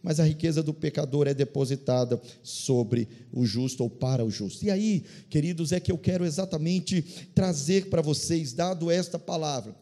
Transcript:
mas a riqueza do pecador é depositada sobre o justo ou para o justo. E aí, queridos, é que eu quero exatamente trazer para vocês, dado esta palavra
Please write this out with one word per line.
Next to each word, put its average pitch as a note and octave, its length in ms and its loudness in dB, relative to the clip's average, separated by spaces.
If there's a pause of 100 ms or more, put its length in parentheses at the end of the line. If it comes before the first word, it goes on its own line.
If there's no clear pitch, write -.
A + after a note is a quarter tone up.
mas D#3+ 180 0
a E3 40 6
riqueza D#3+ 400 2
do D3+ 100 -2
pecador D3 540 0
é C#3 80 2
depositada C3 840 0 (220)
sobre A#2+ 680 0 (240)
o B2 140 0
justo B2 380 -2
ou A2+ 80 -2
para C3 340 0
o G#2+ 60 -2
justo. G2+ 340 -8
E G3+ 60 2
aí, G3+ 320 2 (260)
queridos, D#3+ 420 0
é F3+ 80 0
que F3+ 120 0
eu E3+ 80 0
quero F3+ 260 0
exatamente E3+ 800 0 (300)
trazer F#3 560 4
para E3+ 100 4
vocês, D3+ 520 0
dado E3+ 360 -2
esta F3 300 0
palavra C#3 640 -4